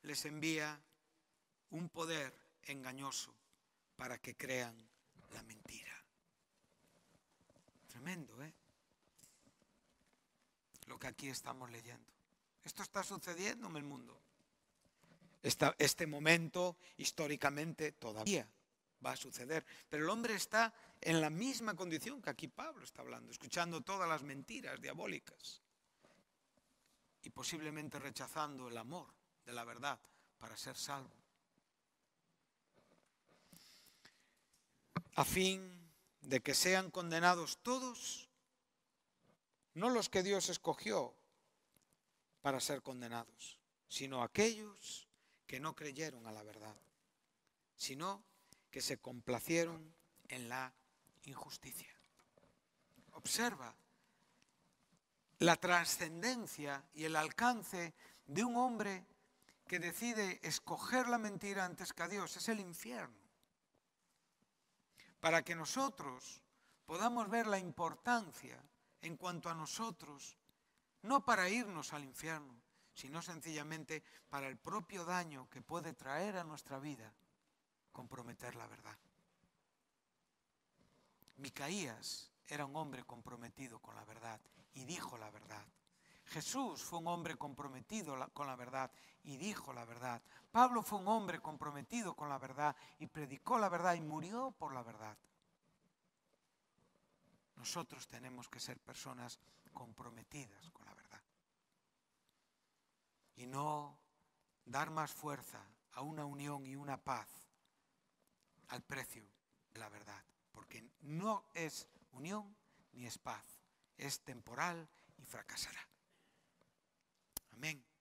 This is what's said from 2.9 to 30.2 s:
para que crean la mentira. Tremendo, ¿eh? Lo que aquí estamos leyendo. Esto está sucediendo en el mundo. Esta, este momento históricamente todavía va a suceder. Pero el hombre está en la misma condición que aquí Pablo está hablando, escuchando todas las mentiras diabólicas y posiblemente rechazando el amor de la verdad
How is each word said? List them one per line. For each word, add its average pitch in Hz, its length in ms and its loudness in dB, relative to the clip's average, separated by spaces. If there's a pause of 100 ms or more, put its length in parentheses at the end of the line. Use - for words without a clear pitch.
para 123 220 -4
que - 180 -10
crean 120 520 -2 (420)
la 113 120 -10
mentira. - 520 -14 (1900)
Tremendo, 131 540 -10
¿eh? 156 100 -12 (2250)
Lo 123 120 -12
que - 100 -6
aquí 135 200 -6
estamos 127 420 -6
leyendo. 117 420 -14 (520)
Esto - 180 -8
está 190 220 0
sucediendo 196 640 -2
en 160 80 -6
el 143 80 -4
mundo. 127 360 -12 (1200)
Esta, - 360 6
este 151 280 6
momento 165 720 6 (180)
históricamente 147 960 0
todavía 113 560 0 (560)
va 127 80 0
a 131 40 -2
suceder. 139 480 -4 (240)
Pero 151 160 0
el 170 60 4
hombre 220 240 2
está 220 380 4 (280)
en 165 200 6
la 151 100 4
misma 220 440 0
condición 180 480 -4
que 156 80 0
aquí 131 180 -6
Pablo 254 360 -10
está - 180 -14
hablando, 120 280 -10
escuchando 170 520 0
todas 185 260 2
las 156 140 4
mentiras 139 580 -8
diabólicas - 840 -8 (1600)
y 123 80 -12
posiblemente 151 680 -4
rechazando 135 680 -4
el 117 80 -6
amor 135 360 -8 (320)
de 120 80 -12
la 120 120 -4
verdad 117 360 -4 (380)